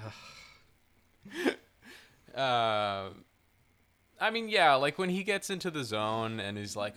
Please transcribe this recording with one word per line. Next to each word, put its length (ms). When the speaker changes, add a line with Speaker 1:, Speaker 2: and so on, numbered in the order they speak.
Speaker 1:
"Ugh." 1500
Speaker 2:
<laughs> 80
Uh, 760
I 120
mean, 180
yeah, 280
like, 220
when 120
he 120
gets 280
into 200
the 140
zone 560
and 160
he's 180
like, 220